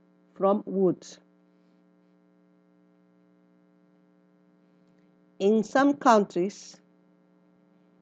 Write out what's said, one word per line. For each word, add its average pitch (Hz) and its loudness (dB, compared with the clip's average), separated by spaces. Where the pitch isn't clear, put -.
from 196 0
wood. 190 0
In 214 0
some 277 0
countries, 208 0